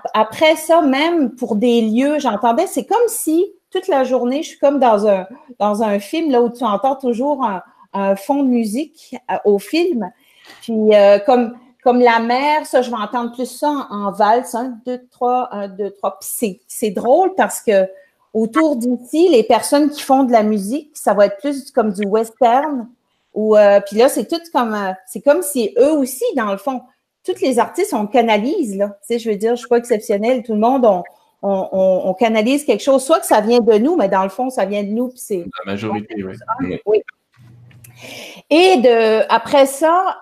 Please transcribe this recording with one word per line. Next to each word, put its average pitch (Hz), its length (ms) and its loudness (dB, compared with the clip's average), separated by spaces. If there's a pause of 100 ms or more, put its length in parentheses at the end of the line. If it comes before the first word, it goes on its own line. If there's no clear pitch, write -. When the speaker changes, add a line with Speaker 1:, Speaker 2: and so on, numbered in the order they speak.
(140)
Speaker 1:
après 311 420 2
ça, 330 260 2
même 294 520 0
pour 233 220 -4
des 233 240 2
lieux, 247 380 0
j'entendais, 240 480 0
c'est 285 200 -6
comme 392 100 0 (120)
si 339 440 -2 (180)
toute 370 180 -6
la 269 160 2
journée, 247 380 -2
je - 80 -12
suis - 80 -20
comme 285 200 2
dans 220 280 2
un, 190 200 0 (320)
dans 208 240 -2
un 208 160 0
film 320 320 -4
là 240 100 2
où 240 80 2
tu 240 160 -8
entends 233 320 -2
toujours 262 480 -2
un, 196 180 -4 (300)
un 196 240 0
fond 277 260 -2
de 269 60 2
musique, 240 680 -4 (160)
euh, 185 140 -2
au 202 140 2
film. 302 520 -2 (520)
Puis, 214 320 2
euh, 202 240 6
comme, 240 360 2 (300)
comme 247 160 4
la 233 180 4
mer, 277 460 0
ça, 277 160 0
je 233 100 -4
vais 240 60 -4
entendre 233 360 -6
plus 254 120 -8
ça 294 240 -6
en, 226 380 -6
en 196 40 -2
valse. 214 440 0
Un, 240 320 -8
deux, 247 240 -8
trois, 247 420 -2
un, 202 160 -10
deux, 196 220 -8
trois. - 280 -8
Puis - 140 -14
c'est, 196 340 -6
c'est - 240 -6
drôle 269 440 2
parce 208 260 -2
que 196 260 2 (460)
autour 269 440 0
d'ici, 247 520 0
les 262 140 4
personnes 285 480 2
qui 294 100 -10
font 269 240 2
de 240 80 0
la 220 120 4
musique, 214 500 -4
ça - 180 -2
va 202 140 4
être 196 120 -6
plus 277 340 -6
comme 220 200 0
du 202 140 -4
western. 233 840 0 (460)
Ou, 214 200 0
euh, 202 320 6
puis 202 120 -10
là, 254 100 6
c'est 269 180 -2
tout 339 140 -4 (100)
comme, 233 240 -2
euh, 196 180 -4 (140)
c'est - 140 -14
comme 302 220 2
si 247 360 -4
eux 285 140 4
aussi, 285 320 -2 (120)
dans 220 140 -2
le 196 60 -4
fond, 254 240 -8 (440)
tous 359 180 -8
les 262 160 0
artistes, 330 340 -2
on 214 140 -2
canalise, 226 720 0
là. 202 260 -4
Tu - 120 -6
sais, 240 40 -2
je 226 100 -6
veux 214 80 -2
dire, 220 160 -2
je 240 80 -4
suis - 80 -18
pas 240 80 2
exceptionnelle. 220 640 -2
Tout 220 120 -6
le 208 60 0
monde, 240 260 2
on, 185 160 4 (400)
on, 196 300 -2
on, 190 340 2
on 185 80 0
canalise 226 500 0
quelque 214 180 0
chose. 269 220 2
Soit 320 160 2
que 330 60 -10
ça 220 160 4
vient 233 180 2
de 220 140 4
nous, 262 220 2
mais 202 120 2
dans 190 140 0
le 196 80 -4
fond, 254 180 -6
ça 247 160 -4
vient 202 180 -4
de 196 60 -6
nous, 233 200 -4
puis 247 100 -18
c'est 180 260 -8 (220)
Speaker 2:
La 98 60 -6
majorité, 107 420 -6 (100)
oui. 92 100 -12 (260)
Oui. 180 260 -6
Speaker 1:
Oui. - 160 0 (1500)
Et 370 280 4
de, 226 520 4
après 269 380 2
ça, 330 560 0